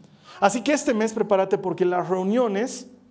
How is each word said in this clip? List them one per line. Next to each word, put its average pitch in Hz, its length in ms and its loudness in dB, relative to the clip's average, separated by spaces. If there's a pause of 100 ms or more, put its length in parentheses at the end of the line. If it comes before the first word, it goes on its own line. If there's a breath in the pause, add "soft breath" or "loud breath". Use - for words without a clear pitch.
(400 loud breath)
Así 214 220 2
que 285 100 0
este 285 220 0
mes 220 180 0
prepárate, 196 460 2
porque 180 260 -2
las 175 240 0
reuniones 202 760 -2 (240)